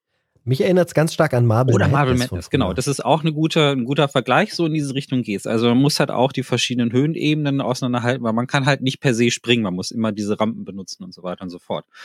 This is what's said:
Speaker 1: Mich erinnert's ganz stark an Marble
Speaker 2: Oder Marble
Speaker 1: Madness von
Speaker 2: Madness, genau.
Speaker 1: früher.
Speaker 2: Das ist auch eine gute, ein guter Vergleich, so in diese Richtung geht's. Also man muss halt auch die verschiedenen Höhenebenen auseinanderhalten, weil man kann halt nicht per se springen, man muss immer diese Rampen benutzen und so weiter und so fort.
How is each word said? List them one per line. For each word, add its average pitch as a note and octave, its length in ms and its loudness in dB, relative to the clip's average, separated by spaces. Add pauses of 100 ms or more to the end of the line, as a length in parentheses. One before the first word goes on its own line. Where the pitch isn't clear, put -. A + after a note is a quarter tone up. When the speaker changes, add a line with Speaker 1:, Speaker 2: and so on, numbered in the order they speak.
(460)
Speaker 1:
Mich B2+ 160 0
erinnert's F3+ 320 2
ganz D#3+ 200 2
stark D#3 200 0
an A#2+ 120 4
Marble A#2+ 280 4
Speaker 2:
Oder - 140 4
Marble C#3 280 2
Speaker 1:
Madness B2 120 0
von F#2+ 80 -6
Speaker 2:
Madness, E2+ 140 -8
genau. B2 180 2
Speaker 1:
früher. F#2 80 -2
Speaker 2:
Das B2+ 120 -4
ist C#3 160 -4
auch D3 180 2
eine D#3 100 0
gute, D3+ 400 2
ein C3 140 -2
guter C#3+ 240 0
Vergleich, C3+ 440 0
so E3+ 120 -2
in D#3 80 0
diese C#3+ 200 -2
Richtung C3+ 300 -2
geht's. G2 240 -4
Also A2+ 220 2
man A#2+ 80 4
muss C#3+ 240 4
halt D3 100 0
auch B2 220 0
die C3 100 -4
verschiedenen A#2+ 480 -2
Höhenebenen C#3+ 680 0
auseinanderhalten, B2 640 -2
weil A2+ 100 0
man A#2+ 140 -2
kann C#3 180 0
halt C#3 160 2
nicht C3 180 -2
per C3+ 140 2
se A#2 180 2
springen, A#2+ 320 0
man F#2+ 100 -2
muss F#2 180 -6
immer A2 200 -2
diese G#2 280 -4
Rampen G#2+ 260 -4
benutzen F#2+ 400 -16
und F2+ 80 -18
so F2 100 -20
weiter F2+ 200 -10
und F2+ 60 -8
so F2 100 -14
fort. D2+ 260 -8 (180)